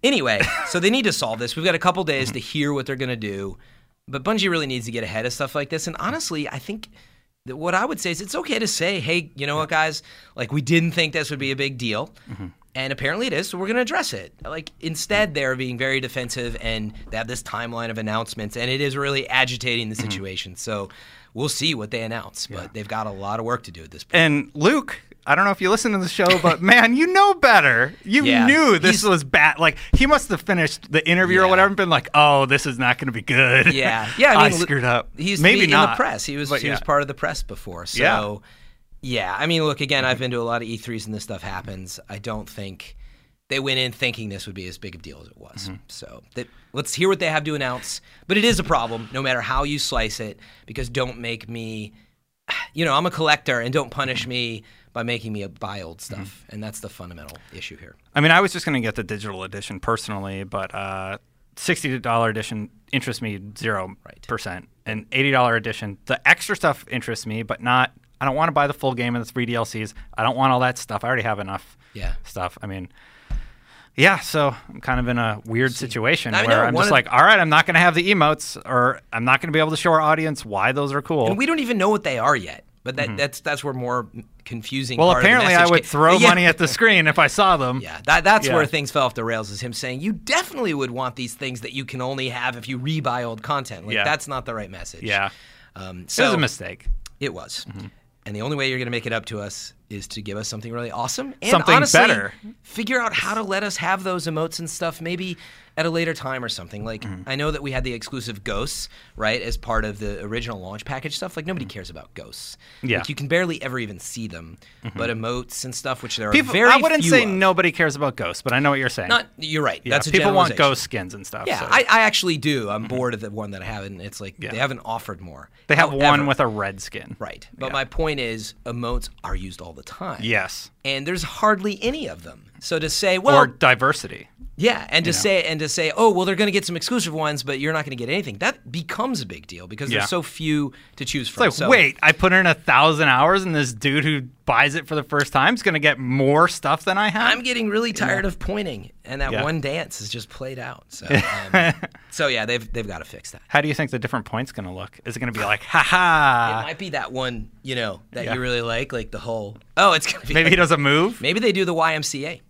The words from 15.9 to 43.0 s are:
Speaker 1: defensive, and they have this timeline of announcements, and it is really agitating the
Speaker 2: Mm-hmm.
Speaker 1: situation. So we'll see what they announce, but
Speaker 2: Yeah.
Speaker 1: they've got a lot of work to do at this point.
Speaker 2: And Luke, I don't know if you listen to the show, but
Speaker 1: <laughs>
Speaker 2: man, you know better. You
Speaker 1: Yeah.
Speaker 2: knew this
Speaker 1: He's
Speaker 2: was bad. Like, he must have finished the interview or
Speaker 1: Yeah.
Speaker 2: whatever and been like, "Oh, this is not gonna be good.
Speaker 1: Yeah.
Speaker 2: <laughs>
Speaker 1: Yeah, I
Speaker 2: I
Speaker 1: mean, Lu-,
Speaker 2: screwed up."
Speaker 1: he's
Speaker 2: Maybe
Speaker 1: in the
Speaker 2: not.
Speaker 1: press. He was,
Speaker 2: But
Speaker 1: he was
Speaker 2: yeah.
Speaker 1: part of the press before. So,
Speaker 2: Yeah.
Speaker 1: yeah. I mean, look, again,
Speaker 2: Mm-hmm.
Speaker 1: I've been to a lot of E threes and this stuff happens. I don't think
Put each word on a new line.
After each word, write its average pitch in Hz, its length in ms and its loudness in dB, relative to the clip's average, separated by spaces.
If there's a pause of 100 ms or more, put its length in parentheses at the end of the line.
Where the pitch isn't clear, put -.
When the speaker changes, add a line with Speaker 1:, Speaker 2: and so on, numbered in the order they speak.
Speaker 1:
defensive, 123 600 -6
and 110 320 -4 (160)
they 110 80 -6
have 113 100 -6
this 120 140 -8
timeline 117 480 -8
of 110 80 -6
announcements, 110 580 -6
and 120 140 -4
it 135 120 -2
is 139 140 -2
really 139 320 -2
agitating 123 640 0
the 110 60 -6
Speaker 2:
Mm-hmm. 107 160 -6
Speaker 1:
situation. 95 460 -10
So 104 320 -6 (440)
we'll 131 160 -4
see 151 240 -2
what 107 160 -8
they 113 140 -6
announce, 113 420 -10
but 101 180 -14
Speaker 2:
Yeah. - 100 -16
Speaker 1:
they've 107 140 -10
got 110 200 -6
a 104 40 -10
lot 98 280 -6
of 110 60 -6
work 117 180 -4
to - 80 -18
do 82 120 -16
at 78 60 -20
this 76 140 -18
point. 170 180 4
Speaker 2:
And 147 320 4
Luke, 208 480 2 (240)
I 139 100 6
don't 180 80 4
know 202 80 4
if 190 80 -2
you 185 120 2
listen 220 220 2
to 202 40 0
the 185 100 -2
show, 180 200 2 (140)
but 165 200 4
Speaker 1:
<laughs> 190 100 6
Speaker 2:
man, 233 240 8
you 320 120 4
know 392 260 6
better. 170 720 6
You 277 220 2
Speaker 1:
Yeah. 233 200 6
Speaker 2:
knew 277 340 6
this 185 220 4
Speaker 1:
He's - 20 -2
Speaker 2:
was 180 200 4
bad. 147 340 4
Like, 156 200 4 (160)
he 262 120 8
must 285 240 4
have 180 120 0
finished 170 500 0
the 151 180 4
interview 180 300 6
or 190 60 8
Speaker 1:
Yeah. 185 40 6
Speaker 2:
whatever 185 180 8
and 196 80 2
been 190 140 2
like, 143 240 2
"Oh, 143 320 8
this 135 220 2
is 127 100 -4
not 123 220 2
gonna 135 120 -2
be 110 120 -6
good. 131 500 6
Speaker 1:
Yeah. 113 400 0
Speaker 2:
<laughs> - 60 -8
Speaker 1:
Yeah, 269 140 8
I 151 120 8
Speaker 2:
I 147 40 6
Speaker 1:
mean, 165 100 0
Lu-, 175 60 2
Speaker 2:
screwed 139 180 0
up." 120 340 2
Speaker 1:
he's 175 240 0
Speaker 2:
Maybe 208 220 6
Speaker 1:
in 160 80 4
the 147 60 6
Speaker 2:
not. 151 200 4
Speaker 1:
press. - 280 -2
He 143 120 -6
was, 143 120 -4
Speaker 2:
But 139 120 0
Speaker 1:
he 120 80 -2
was 110 100 -2
Speaker 2:
yeah. - 60 -10
Speaker 1:
part 143 160 2
of 139 60 -4
the 139 80 -8
press - 280 -4
before. 90 440 -12
So, - 140 -2
Speaker 2:
Yeah. 107 360 0 (640)
Speaker 1:
yeah. 104 360 -4
I 139 100 -2
mean, 165 160 2
look, 147 180 -2
again, 139 220 0
Speaker 2:
Mm-hmm. 127 80 2
Speaker 1:
I've 123 80 -2
been 127 120 -4
to 123 100 -4
a - 20 -4
lot 117 180 -2
of 117 60 -10
E 113 100 -6
threes 110 280 -10
and 107 80 -10
this 104 100 -8
stuff 95 200 -10
happens. 95 560 -10 (100)
I 101 100 -12
don't 107 300 -10
think - 460 -14 (540)